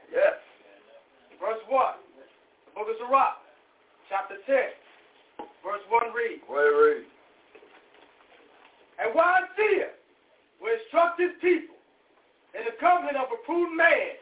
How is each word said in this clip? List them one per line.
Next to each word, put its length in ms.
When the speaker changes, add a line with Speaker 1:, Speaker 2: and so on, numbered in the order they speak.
Speaker 1:
Yes. 320
Speaker 2:
Verse 320
one. 320
The 80
book 160
of 80
Sirach, 480
chapter 400
ten. 240
Verse 320
one 240
reads. 320
Speaker 1:
What 160
it 100
reads? 380
Speaker 2:
"A 80
wise 420
seer 380
will 140
instruct 480
his 240
people, 320
and 80
the 160
covenant 400
of 100
a 160
prudent 320
man 440